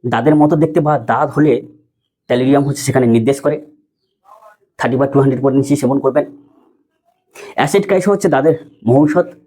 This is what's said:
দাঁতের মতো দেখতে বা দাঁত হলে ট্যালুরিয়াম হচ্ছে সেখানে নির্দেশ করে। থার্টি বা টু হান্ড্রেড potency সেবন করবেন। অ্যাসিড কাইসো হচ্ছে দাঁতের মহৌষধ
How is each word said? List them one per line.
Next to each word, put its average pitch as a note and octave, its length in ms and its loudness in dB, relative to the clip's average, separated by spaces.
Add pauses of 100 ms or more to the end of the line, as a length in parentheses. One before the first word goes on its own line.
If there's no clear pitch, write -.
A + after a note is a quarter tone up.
(120)
দাঁতের B2 280 2
মতো D3+ 220 2
দেখতে D#3+ 240 0
বা D3+ 60 0 (180)
দাঁত C3+ 260 0
হলে D3 160 2 (760)
ট্যালুরিয়াম C3 360 2
হচ্ছে C3+ 200 -6
সেখানে B2+ 280 0
নির্দেশ A#2 300 0
করে। D3 120 -2 (1200)
থার্টি A#2+ 220 -4
বা C#3 120 2
টু C#3 100 2
হান্ড্রেড C3 220 0
potency C3+ 360 0
সেবন C3+ 240 -2
করবেন। C#3 200 0 (1300)
অ্যাসিড F#3+ 320 0
কাইসো F#3 240 0
হচ্ছে G3 200 -2
দাঁতের C#3 220 2 (320)
মহৌষধ C#3+ 380 2 (200)